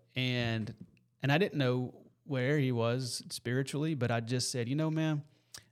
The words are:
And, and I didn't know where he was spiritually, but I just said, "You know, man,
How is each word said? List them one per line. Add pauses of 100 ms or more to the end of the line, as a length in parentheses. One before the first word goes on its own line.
(160)
And, (480)
and
I
didn't
know (320)
where
he
was
spiritually,
but
I
just
said,
"You
know,
man, (480)